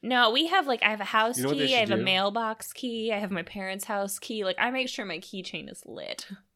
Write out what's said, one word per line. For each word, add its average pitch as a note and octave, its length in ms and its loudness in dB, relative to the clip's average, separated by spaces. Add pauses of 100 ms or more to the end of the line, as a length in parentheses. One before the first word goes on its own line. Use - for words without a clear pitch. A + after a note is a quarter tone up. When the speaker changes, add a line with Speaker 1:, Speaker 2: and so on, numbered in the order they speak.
Speaker 1:
No, A#3+ 280 6
we D4 180 2
have, F4 180 4
like, B3 160 2
I G#3+ 80 6
have G#3+ 100 -4
a G3 40 -2
house A3+ 340 4
Speaker 2:
You B3+ 60 0
know C4+ 60 2
what C#4+ 80 2
they C4+ 100 2
Speaker 1:
key, C4 80 4
I A#3+ 40 6
Speaker 2:
should G#3 100 2
Speaker 1:
have F#3+ 80 2
a - 20 2
Speaker 2:
do? F#3+ 40 0
Speaker 1:
mailbox G3+ 680 0
key, A3+ 400 -4
I G3+ 80 0
have G3 100 -4
my F3 120 -2
parents' F#3+ 420 -8
house G3+ 340 -4
key. G#3+ 260 -6
Like, F#3 140 0
I A#3+ 140 0
make B3+ 160 -2
sure A#3 180 -6
my E3+ 120 -6
keychain F3+ 520 -10
is - 160 -16
lit. - 400 -10 (300)